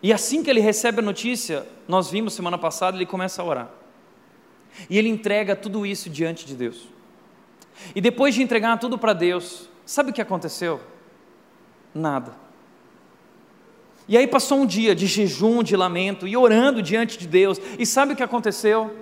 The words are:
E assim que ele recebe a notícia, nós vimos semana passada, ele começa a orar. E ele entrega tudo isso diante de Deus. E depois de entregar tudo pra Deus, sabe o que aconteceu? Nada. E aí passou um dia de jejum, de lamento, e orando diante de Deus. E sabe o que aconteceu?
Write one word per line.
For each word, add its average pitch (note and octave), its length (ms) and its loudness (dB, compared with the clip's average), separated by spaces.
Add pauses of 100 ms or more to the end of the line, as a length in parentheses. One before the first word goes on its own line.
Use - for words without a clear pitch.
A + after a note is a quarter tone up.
E G3+ 100 4
assim C#4+ 300 0
que D4 80 -2
ele A#3 100 4
recebe G#3+ 400 2
a - 20 -2
notícia, G#3 640 -4 (200)
nós F3+ 240 0
vimos G#3 240 -4
semana F3 240 -6
passada, F#3 380 -4
ele F3+ 100 -4
começa F#3 340 -6
a F3 40 -6
orar. C3 260 -4 (1160)
E F#3 100 0
ele A3 100 2
entrega G#3 480 -2
tudo G3+ 300 -6
isso F#3+ 240 -8
diante D#3+ 360 -6
de C#3 80 -12
Deus. A#2+ 340 -8 (1040)
E G3 60 -4
depois B3 340 2
de B3 80 2
entregar A3+ 360 0
tudo A#3 200 -4
pra A3 140 2
Deus, F3 560 -2 (180)
sabe C4+ 240 -2
o - 20 -8
que - 100 -6
aconteceu? E3+ 580 -4 (1120)
Nada. C#3 400 -6 (1700)
E G#3 80 6
aí C4 100 8
passou C#4 320 2
um C4+ 80 4
dia G#3 280 2
de E3+ 120 0
jejum, G#3 560 2
de F#3 140 2
lamento, F#3 500 -2
e G3+ 100 -2
orando A#3+ 460 6
diante A3 340 -2
de E3+ 120 -12
Deus. F#3+ 320 4 (180)
E A#3+ 80 -2
sabe C#4+ 260 2
o - 40 -4
que C4 60 -2
aconteceu? A3 800 0